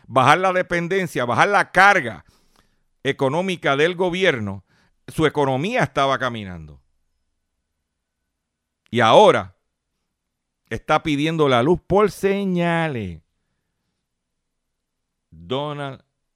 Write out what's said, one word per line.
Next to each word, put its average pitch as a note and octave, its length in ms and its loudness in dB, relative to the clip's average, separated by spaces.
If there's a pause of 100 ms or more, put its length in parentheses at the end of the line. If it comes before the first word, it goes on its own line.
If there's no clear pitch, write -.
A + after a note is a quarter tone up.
bajar C3 320 4
la F#3 140 0
dependencia, F3 720 -4
bajar A#2+ 240 2
la F#3+ 240 0
carga F3+ 520 2 (800)
económica C#3+ 720 -2
del E3+ 200 0
gobierno, E3 680 -2 (460)
su D#3 180 0
economía D3 560 0
estaba C#3 360 -2
caminando. F#2 600 -10 (2000)
Y A#2 100 -2
ahora A#2+ 560 4 (1120)
está D3+ 340 -2
pidiendo D3+ 460 0
la A#2+ 140 4
luz D#3+ 220 2
por G3+ 260 2
señales. E3+ 1120 -2 (2000)
Donald C3+ 760 -8 (320)